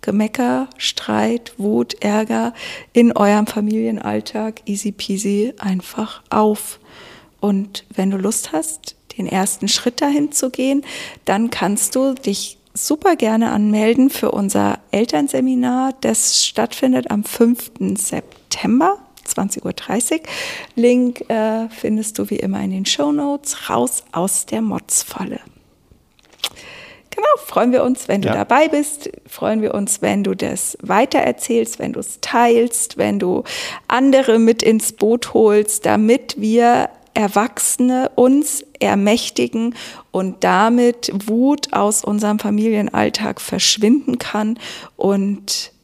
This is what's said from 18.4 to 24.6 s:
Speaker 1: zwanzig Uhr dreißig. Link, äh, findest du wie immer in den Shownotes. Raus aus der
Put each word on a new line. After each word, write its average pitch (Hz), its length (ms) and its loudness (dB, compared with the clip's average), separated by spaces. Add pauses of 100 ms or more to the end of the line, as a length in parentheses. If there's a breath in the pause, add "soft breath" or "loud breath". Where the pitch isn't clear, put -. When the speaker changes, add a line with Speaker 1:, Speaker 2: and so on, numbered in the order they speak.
Speaker 1:
zwanzig - 400 -4
Uhr 185 100 -4
dreißig. - 500 -2 (520 loud breath)
Link, 240 540 2
äh, 220 400 0
findest 220 500 -4
du 202 100 -4
wie 208 60 -2
immer 196 260 -2
in 196 100 -2
den 190 140 -4
Shownotes. 285 840 -2
Raus 247 420 -2
aus 185 340 -2
der 220 160 -4